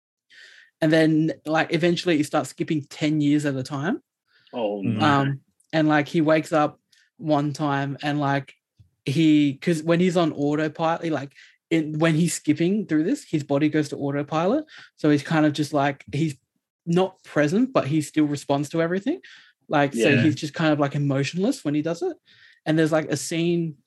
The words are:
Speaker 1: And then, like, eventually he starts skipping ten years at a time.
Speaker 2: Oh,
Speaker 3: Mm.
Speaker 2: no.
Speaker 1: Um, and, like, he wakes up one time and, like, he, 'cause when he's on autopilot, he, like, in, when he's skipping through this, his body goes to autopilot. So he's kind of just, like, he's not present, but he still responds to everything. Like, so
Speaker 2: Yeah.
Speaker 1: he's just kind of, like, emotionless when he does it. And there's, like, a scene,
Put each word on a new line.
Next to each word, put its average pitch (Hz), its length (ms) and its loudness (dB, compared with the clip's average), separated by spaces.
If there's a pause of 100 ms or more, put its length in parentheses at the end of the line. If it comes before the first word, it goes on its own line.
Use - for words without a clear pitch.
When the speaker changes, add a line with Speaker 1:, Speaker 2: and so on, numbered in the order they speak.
(800)
Speaker 1:
And 160 120 2
then, 160 400 4 (140)
like, 156 260 0
eventually 170 460 2
he 151 40 2
starts 151 280 -2
skipping 156 380 -4
ten 156 320 -2
years 147 260 2
at 139 100 -4
a 131 60 -4
time. 151 380 -6 (520)
Speaker 2:
Oh, 107 300 -4
Speaker 3:
Mm. 113 160 -2
Speaker 2:
no. 113 80 0
Speaker 1:
Um, 139 340 0 (320)
and, 156 160 2
like, 147 200 2
he 170 120 0
wakes 156 320 2
up 151 280 0 (360)
one 151 360 -2
time 139 500 -4
and, 147 180 -2
like, 139 320 -2 (520)
he, 147 500 4
'cause 160 280 -2
when 170 180 2
he's 180 160 2
on 170 160 2
autopilot, 156 720 -2
he, 165 60 -4
like, 143 220 -6 (380)
in, 156 280 0
when 165 160 2
he's 165 200 2
skipping 170 520 0
through 156 180 0
this, 262 200 -4
his 151 180 -2
body 143 260 0
goes 151 200 0
to - 80 -8
autopilot. 156 680 -2 (320)
So 151 140 2
he's 143 120 2
kind 151 240 2
of 151 60 2
just, 147 200 -4
like, 139 400 -2
he's 147 240 -2 (480)
not 175 400 0
present, 160 480 0
but - 160 2
he 156 140 0
still 151 240 0
responds 143 440 -4
to 165 120 -2
everything. 196 380 -4 (480)
Like, 143 260 2
so - 40 -2 (120)
Speaker 2:
Yeah. 120 120 4
Speaker 1:
he's 147 140 2
just 147 180 -8
kind 160 180 2
of, 143 60 2
like, 139 160 0
emotionless 143 680 -2
when 147 100 -2
he 151 80 0
does 170 200 -4
it. 349 140 -4 (480)
And 156 140 2
there's, 160 140 2
like, 156 180 0
a 147 60 -2
scene, 165 600 -2 (100)